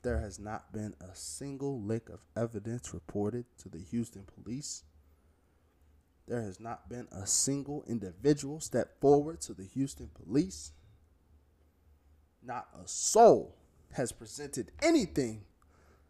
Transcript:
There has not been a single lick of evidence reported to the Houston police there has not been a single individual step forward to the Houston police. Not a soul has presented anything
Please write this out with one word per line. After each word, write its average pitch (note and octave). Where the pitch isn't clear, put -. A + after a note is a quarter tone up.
There A#2+
has G#2
not G#2+
been G#2+
a F#2
single C#3
lick A2+
of F2
evidence A2+
reported G#2
to -
the E2+
Houston G#2
police -
there A#2
has G2+
not A2+
been A#2+
a F#2+
single C#3+
individual C3+
step -
forward D3
to -
the F#2+
Houston B2+
police. D3
Not A#2+
a F2+
soul -
has B2+
presented C3+
anything D3+